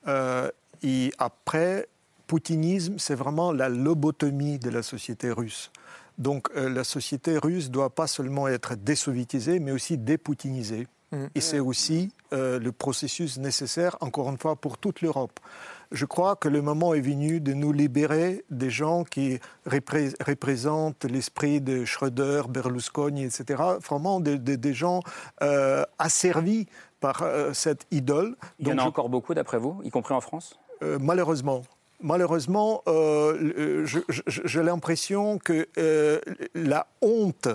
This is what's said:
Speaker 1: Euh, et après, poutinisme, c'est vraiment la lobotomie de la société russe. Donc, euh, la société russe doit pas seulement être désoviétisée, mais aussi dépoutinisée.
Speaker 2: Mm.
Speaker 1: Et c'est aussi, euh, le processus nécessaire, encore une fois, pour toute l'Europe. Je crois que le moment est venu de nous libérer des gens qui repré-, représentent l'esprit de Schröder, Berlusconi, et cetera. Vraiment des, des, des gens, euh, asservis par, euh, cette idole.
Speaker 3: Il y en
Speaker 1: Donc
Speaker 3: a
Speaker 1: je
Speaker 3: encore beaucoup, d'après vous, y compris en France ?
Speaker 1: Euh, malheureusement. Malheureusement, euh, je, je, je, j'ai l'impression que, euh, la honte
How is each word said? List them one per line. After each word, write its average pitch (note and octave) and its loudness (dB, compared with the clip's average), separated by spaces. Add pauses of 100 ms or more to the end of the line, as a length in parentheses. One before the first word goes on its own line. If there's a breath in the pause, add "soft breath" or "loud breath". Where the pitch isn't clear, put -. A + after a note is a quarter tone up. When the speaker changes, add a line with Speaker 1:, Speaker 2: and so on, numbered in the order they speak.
Speaker 1:
Euh, C3 0 (320)
et C3 2
après, E3 0 (400)
poutinisme, E3 0
c'est - -2
vraiment D3+ 0
la C3 2
lobotomie C#3+ 0
de B2 -4
la A#2 -2
société A#2+ -6
russe. A2+ -6 (480 loud breath)
Donc, C3+ -2
euh, C3 0
la B2+ 0
société C#3+ -2
russe D3+ 0
doit C3 0
pas D#3+ 0
seulement C#3 -2
être B2 -2
désoviétisée, C3 0
mais C#3 -2
aussi C3+ -2
dépoutinisée. B2+ -4 (240)
Speaker 2:
Mm. C#3 -6 (100)
Speaker 1:
Et C3+ 0
c'est C#3+ 0
aussi, D#3+ 0 (220)
euh, C3 0
le A#2 -2
processus C3 -4
nécessaire, C#3+ -2
encore C3 -2
une C#3 -4
fois, D#3 -2
pour B2+ -6
toute - -4
l'Europe. C#3+ -2 (520 loud breath)
Je A#2+ -2
crois F#3 2
que D#3 0
le D3 4
moment D3+ 2
est D3+ 4
venu D3 0
de C#3 0
nous D3 2
libérer D3+ 2
des C3 -2
gens D#3 0
qui C3 0 (240 loud breath)
repré-, C#3 0 (100)
représentent C#3+ 0
l'esprit C#3 0
de B2+ 0
Schröder, C#3 0
Berlusconi, C3 -2
et B2+ -4
cetera. C#3+ 0
Vraiment F3+ -2
des, D3 2
des, C3 0
des C3+ 0
gens, F3 2 (400 loud breath)
euh, C#3 4 (120)
asservis F3 2 (340 loud breath)
par, C#3 0
euh, C#3 0
cette - 0
idole. D#3 2 (220 loud breath)
Speaker 3:
Il C#3+ 0
y - 2
en C3 2
Speaker 1:
Donc C3 2
Speaker 3:
a - 4
Speaker 1:
je B2+ 4
Speaker 3:
encore A#2+ 0
beaucoup, B2 -2
d'après D3+ 0
vous, D3+ -2
y - -8
compris - -2
en C3 2
France ? - -12 (240)
Speaker 1:
Euh, D3+ -2
malheureusement. C#3+ 2 (400)
Malheureusement, F3+ 2
euh, D#3 2
je, D3+ 0 (100)
je, A#2+ -2
je, - -4
j'ai D3+ 0
l'impression F3 0
que, D#3+ 0 (100)
euh, D#3 4 (340)
la D#3 0 (140)
honte G#3+ 2